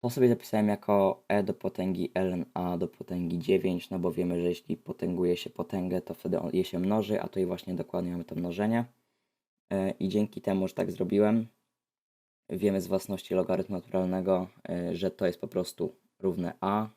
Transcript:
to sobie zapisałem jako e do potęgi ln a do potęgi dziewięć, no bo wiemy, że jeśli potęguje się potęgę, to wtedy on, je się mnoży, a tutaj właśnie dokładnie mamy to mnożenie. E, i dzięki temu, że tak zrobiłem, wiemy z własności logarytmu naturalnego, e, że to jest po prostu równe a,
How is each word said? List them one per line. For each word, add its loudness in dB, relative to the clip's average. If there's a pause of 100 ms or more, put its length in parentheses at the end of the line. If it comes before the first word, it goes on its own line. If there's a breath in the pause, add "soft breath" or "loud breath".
to 0
sobie 6
zapisałem 2
jako 2
e 2
do -2
potęgi -2
ln 0
a -2
do 0
potęgi -4
dziewięć, 2
no -4
bo 0
wiemy, 0
że 2
jeśli -2
potęguje -2
się -8
potęgę, -4
to -12
wtedy -2
on, -4
je 2
się -4
mnoży, 0
a -6
tutaj -2
właśnie -6
dokładnie -4
mamy -6
to -10
mnożenie. 0 (880)
E, 0
i -2
dzięki 0
temu, 0
że -6
tak -2
zrobiłem, 2 (1000)
wiemy 2
z -8
własności -2
logarytmu 0
naturalnego, 0 (220)
e, -2
że 0
to -4
jest 0
po -8
prostu -4 (240)
równe -2
a, 0